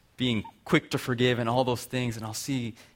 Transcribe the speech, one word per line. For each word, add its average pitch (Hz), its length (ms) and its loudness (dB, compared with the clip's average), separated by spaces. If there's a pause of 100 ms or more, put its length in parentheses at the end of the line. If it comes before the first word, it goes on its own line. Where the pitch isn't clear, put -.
(160)
being 120 280 0 (220)
quick - 240 2
to 135 80 0
forgive 123 400 2
and 117 100 0
all 123 160 2
those 120 200 0
things. 123 340 -4
And 110 80 -8
I'll 107 80 -8
see, 120 400 -4 (220)